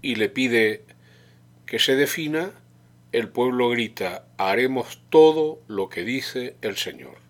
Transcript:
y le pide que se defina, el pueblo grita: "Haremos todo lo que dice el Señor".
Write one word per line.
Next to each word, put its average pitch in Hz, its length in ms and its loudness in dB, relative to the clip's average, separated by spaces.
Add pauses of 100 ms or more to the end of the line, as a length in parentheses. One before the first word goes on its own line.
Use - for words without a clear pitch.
y 131 140 -4
le 107 140 0
pide 117 560 0 (800)
que - 140 -4
se 135 160 2
defina, 156 560 -2 (580)
el 117 180 -2
pueblo 123 420 0
grita: 104 560 -6 (100)
"Haremos 117 640 -2 (100)
todo 156 560 6
lo 98 220 -4
que 90 160 -8
dice 123 580 -6
el 104 140 -6
Señor". - 400 -10 (140)